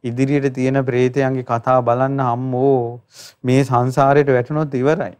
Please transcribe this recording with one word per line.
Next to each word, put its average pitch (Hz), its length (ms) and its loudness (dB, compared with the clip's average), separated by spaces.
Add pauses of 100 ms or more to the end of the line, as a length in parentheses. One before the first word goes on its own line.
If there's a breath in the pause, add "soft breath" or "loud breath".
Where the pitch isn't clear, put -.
ඉදිරියට 135 500 -2
තියෙන 131 300 0
ප්‍රේතයන්ගේ 127 600 -2
කතා 127 380 0
බලන්න 131 380 0
අම්මෝ. 123 800 0 (400 loud breath)
මේ 131 240 2
සංසාරයට 135 640 2
වැටුණොත් 139 460 -2
ඉවරයි. 131 460 -2